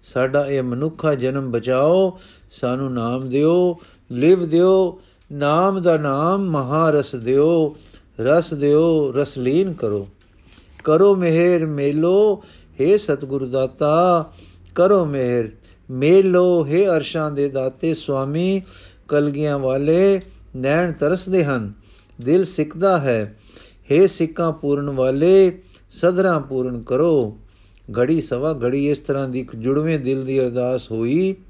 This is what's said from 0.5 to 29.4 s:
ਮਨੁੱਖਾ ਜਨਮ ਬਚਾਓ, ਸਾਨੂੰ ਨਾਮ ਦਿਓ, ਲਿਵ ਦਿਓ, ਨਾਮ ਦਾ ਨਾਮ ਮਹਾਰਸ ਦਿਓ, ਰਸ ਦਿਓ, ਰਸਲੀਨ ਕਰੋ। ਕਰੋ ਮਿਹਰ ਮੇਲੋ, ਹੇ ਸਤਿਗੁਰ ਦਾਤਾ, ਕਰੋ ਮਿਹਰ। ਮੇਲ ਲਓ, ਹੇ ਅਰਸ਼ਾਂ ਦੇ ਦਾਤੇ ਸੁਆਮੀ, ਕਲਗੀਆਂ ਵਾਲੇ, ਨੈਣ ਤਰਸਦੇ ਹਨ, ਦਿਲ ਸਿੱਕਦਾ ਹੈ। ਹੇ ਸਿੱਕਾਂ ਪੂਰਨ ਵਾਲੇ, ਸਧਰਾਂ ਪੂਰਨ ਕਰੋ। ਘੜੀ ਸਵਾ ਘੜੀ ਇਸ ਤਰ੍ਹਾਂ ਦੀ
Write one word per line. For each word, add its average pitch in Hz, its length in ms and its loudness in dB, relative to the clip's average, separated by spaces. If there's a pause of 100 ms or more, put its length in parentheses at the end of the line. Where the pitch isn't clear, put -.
ਮਨੁੱਖਾ 147 520 -4
ਜਨਮ 131 360 -4
ਬਚਾਓ, 147 680 0 (320)
ਸਾਨੂੰ 127 400 -4
ਨਾਮ 123 360 -4
ਦਿਓ, 170 520 2 (320)
ਲਿਵ 160 360 2
ਦਿਓ, 185 520 2 (320)
ਨਾਮ 165 500 0
ਦਾ 165 140 4
ਨਾਮ 160 540 -2
ਮਹਾਰਸ 147 640 0
ਦਿਓ, 147 600 0 (440)
ਰਸ 156 340 0
ਦਿਓ, 147 580 2
ਰਸਲੀਨ 139 600 -2
ਕਰੋ। 104 360 -4 (760)
ਕਰੋ 185 300 4
ਮਿਹਰ 170 520 2
ਮੇਲੋ, 165 760 0 (360)
ਹੇ 190 180 4
ਸਤਿਗੁਰ 139 480 -4
ਦਾਤਾ, 151 840 0 (420)
ਕਰੋ 185 300 4
ਮਿਹਰ। 123 440 -2 (420)
ਮੇਲ 175 400 4
ਲਓ, 180 360 2
ਹੇ 175 200 0
ਅਰਸ਼ਾਂ 156 440 -2
ਦੇ 143 180 -2
ਦਾਤੇ 135 460 -4
ਸੁਆਮੀ, 156 680 -4 (460)
ਕਲਗੀਆਂ 147 500 0
ਵਾਲੇ, 156 640 2 (360)
ਨੈਣ 156 360 0
ਤਰਸਦੇ 175 520 0
ਹਨ, 113 280 -4 (480)
ਦਿਲ 165 240 2
ਸਿੱਕਦਾ 165 540 -2
ਹੈ। 113 360 -2 (580)
ਹੇ 180 140 6
ਸਿੱਕਾਂ 165 460 -2
ਪੂਰਨ 143 380 -4
ਵਾਲੇ, 165 680 2 (320)
ਸਧਰਾਂ 180 500 0
ਪੂਰਨ 127 420 -6
ਕਰੋ। 131 560 0 (600)
ਘੜੀ 147 220 2
ਸਵਾ 139 440 -4
ਘੜੀ 139 260 0
ਇਸ 143 80 -2
ਤਰ੍ਹਾਂ 139 300 -4
ਦੀ 127 120 -6